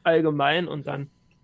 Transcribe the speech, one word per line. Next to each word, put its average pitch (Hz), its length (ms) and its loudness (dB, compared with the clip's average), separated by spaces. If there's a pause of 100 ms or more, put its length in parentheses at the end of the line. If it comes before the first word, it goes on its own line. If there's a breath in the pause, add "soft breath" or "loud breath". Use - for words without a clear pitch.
allgemein 160 640 2
und 147 180 -10
dann 143 240 -8 (340)